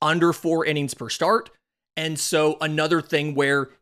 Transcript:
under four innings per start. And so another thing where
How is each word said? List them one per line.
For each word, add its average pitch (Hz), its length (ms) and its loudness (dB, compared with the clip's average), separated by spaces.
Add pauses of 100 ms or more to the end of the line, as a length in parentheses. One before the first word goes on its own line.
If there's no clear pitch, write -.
under 165 320 2
four 160 320 -2
innings 147 300 -2
per 120 120 -12
start. 185 440 0 (440)
And 160 240 -6
so 156 400 2
another 156 400 0
thing 147 360 -2
where 139 340 2 (120)